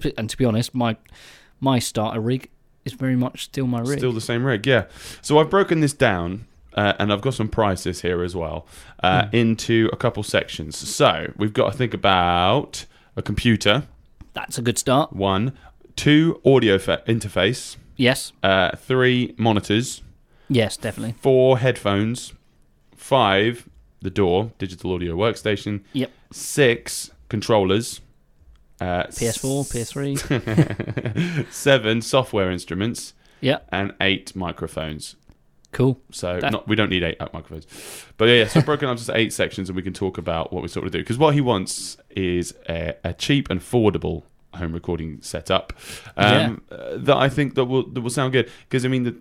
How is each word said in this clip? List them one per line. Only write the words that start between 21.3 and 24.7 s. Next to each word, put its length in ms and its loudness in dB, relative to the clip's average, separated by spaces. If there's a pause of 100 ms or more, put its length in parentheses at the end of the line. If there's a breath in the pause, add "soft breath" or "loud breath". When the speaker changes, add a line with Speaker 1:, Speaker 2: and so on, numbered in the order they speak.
Speaker 2:
headphones. 760 0 (600)
Five, 760 2 (320)
the 80 -6
daw, 480 2
digital 360 -6